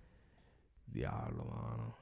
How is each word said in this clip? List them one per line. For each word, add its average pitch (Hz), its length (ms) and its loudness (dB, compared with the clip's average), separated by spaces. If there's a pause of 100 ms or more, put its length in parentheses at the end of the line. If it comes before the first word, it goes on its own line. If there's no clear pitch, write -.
(880)
Diablo, - 580 2
mano. 113 580 0